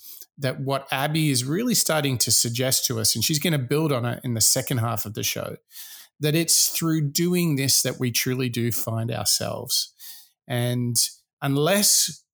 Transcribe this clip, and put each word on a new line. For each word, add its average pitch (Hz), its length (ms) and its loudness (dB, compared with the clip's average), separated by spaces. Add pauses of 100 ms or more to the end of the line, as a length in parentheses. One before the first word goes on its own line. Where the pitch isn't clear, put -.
(380)
that 135 220 -2
what 135 320 -2
Abby 156 380 2
is 123 140 2
really 202 320 0
starting 139 440 2
to 117 120 2
suggest 127 540 0
to 117 140 0
us, - 160 2
and 110 80 -2
she's 151 160 0
gonna 156 200 2
build 143 320 0
on 123 140 0
it 120 180 -4
in 123 100 -2
the 113 80 0
second 127 380 2
half 113 260 -2
of 107 100 -10
the 120 80 -6
show, - 340 -4 (640)
that 147 160 2
it's - 340 2
through 160 400 0
doing 170 460 2
this 135 260 2
that - 180 -2
we 123 120 0
truly 127 380 0
do 117 220 0
find 113 400 -4
ourselves. - 840 -2 (540)
And 120 520 -2 (420)
unless 151 840 2 (100)